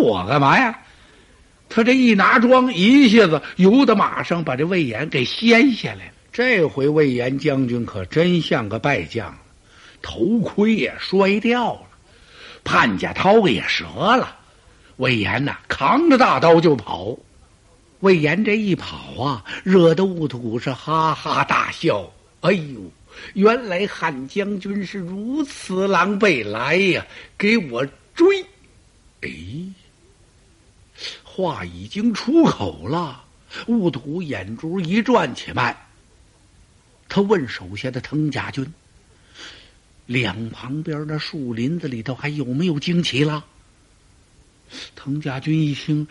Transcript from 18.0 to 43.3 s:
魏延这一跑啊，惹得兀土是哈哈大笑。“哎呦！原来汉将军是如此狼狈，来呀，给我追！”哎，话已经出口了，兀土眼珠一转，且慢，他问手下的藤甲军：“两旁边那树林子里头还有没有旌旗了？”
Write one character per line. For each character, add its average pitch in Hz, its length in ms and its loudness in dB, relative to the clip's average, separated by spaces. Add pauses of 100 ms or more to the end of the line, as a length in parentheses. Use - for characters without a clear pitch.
魏 190 160 4
延 151 280 0
这 208 120 0
一 208 200 0
跑 - 440 -12
啊， 127 240 -4 (200)
惹 175 280 6
得 180 120 0
兀 170 240 -2
土 120 280 -6
是 131 160 -6
哈 156 400 -2
哈 139 300 -2
大 - 300 0
笑。 107 360 -4 (340)
“哎 175 100 2
呦！ 147 280 -6 (540)
原 220 340 2
来 185 200 -2
汉 139 400 -6
将 202 320 -6
军 196 260 -6
是 202 140 -10
如 208 420 -6
此 190 460 -4
狼 196 320 2
狈， 139 280 2
来 123 280 -2
呀， 180 280 0 (320)
给 220 220 2
我 131 260 -4 (300)
追！” 381 260 4 (840)
哎， 73 60 -10 (2000)
话 143 400 -6
已 90 240 -14
经 220 260 -2
出 311 300 2
口 85 420 -2
了， 151 380 -6 (420)
兀 214 240 0
土 143 320 -8
眼 110 340 -10
珠 160 220 -8
一 190 240 0
转， 185 320 0
且 - 180 -14
慢， 120 240 -2 (1300)
他 - 120 0
问 196 280 0
手 98 260 -14
下 127 160 -8
的 127 100 -8
藤 151 300 -4
甲 - 180 -8
军 131 160 -8 (1400)
：“两 113 440 -4
旁 143 340 -10
边 156 200 -8
那 151 140 -6
树 139 340 -8
林 131 280 -4
子 156 80 -8
里 120 120 -8
头 123 140 -8
还 147 140 -8
有 147 160 -6
没 131 220 -2
有 151 120 -2
旌 175 240 -2
旗 139 220 0
了？” 151 200 -4 (1500)